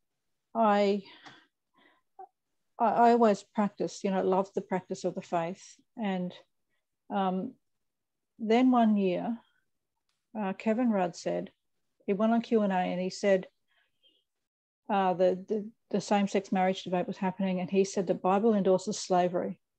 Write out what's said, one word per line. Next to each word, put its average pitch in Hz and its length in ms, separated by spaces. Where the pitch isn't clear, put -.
I, 208 480
I, 233 80
I 233 280
always 226 300
practiced, 202 480
you 196 80
know, 190 100
loved 190 320
the 202 80
practice 185 420
of 175 120
the 190 60
faith. 170 440
And, 190 340
um, 190 440
then 233 320
one 226 280
year, 185 380
uh, 190 140
Kevin 226 380
Rudd 180 240
said, 175 340
he 202 80
went 220 200
on 233 100
Q 226 180
and 196 100
A 185 40
and 180 260
he 185 80
said, 190 380
uh, 190 240
the, 185 340
the, 214 220
the 202 100
same-sex 202 500
marriage 190 320
debate 180 220
was - 120
happening, 185 420
and 180 100
he 196 140
said, 196 240
"The 180 80
Bible 202 400
endorses 190 440
slavery." 180 600